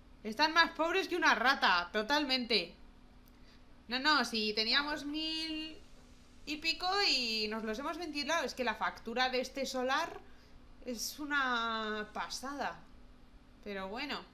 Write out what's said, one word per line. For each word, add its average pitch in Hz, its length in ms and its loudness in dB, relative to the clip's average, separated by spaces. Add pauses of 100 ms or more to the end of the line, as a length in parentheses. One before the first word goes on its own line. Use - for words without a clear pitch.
(240)
Están 294 300 2
más 330 180 6
pobres 339 360 2
que 330 80 -2
una 311 180 6
rata, 226 580 4
totalmente. 240 840 0 (1120)
No, 240 120 -2
no, 285 260 6
si 214 280 0
teníamos 269 520 2
mil 311 720 -4 (680)
y 302 120 -6
pico 330 300 -4 (220)
y 226 380 0
nos 214 160 -4
los 220 160 -2
hemos 311 180 -4
ventilado. 311 460 -2
Es 247 100 -4
que 254 100 -4
la 226 120 0
factura 226 540 -2
de 254 120 0
este 262 240 -4
solar 269 540 -2 (640)
es - 340 -6
una 233 920 -2
pasada. 202 680 -6 (840)
Pero 196 260 -6
bueno, 233 340 -6 (100)